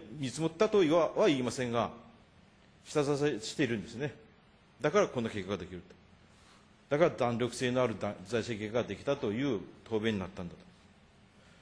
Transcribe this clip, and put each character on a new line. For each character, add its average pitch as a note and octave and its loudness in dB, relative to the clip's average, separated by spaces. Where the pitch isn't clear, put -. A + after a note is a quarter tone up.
見 C3 -4
積 C3+ -8
も E3 0
っ - -16
た G#3+ 2
と G#3 4
は、 D#3+ 6
は G#3 4
言 C#3 4
い B2 0
ま A#2+ 0
せ B2+ -2
ん A#2 -4
が、 A2 2
下 D3 0
支 C#3 0
え D3 0
し - -10
て D3+ 2
い A#2 2
る A#2 0
ん F#2+ -6
で D#2+ -10
す - -14
ね。 C3+ -6
だ D3+ 2
か G3+ 4
ら F3+ 4
こ B2+ -4
ん A2+ 0
な A2 -2
結 G2 -6
果 G2 -4
が G2 -2
で F2 -8
き F2 -14
る E2+ -12
と。 - -20
だ C#3+ 2
か F3 6
ら D3+ 6
弾 A#2+ 0
力 A#2 0
性 B2 0
の B2+ 2
あ B2 4
る A2 -2
だ-、 G#2 -4
財 A2+ 0
政 G#2 -4
計 G#2 -6
画 A#2+ 2
が F2 -6
で G2 -6
き - -14
た C#3+ 0
と A2 -2
い B2+ 0
う F#2 -4
答 A2 -2
弁 A2 0
に G2 -2
な F2+ -6
っ - -8
た F#2 -10
ん F2 -8
だ - -16
と。 - -20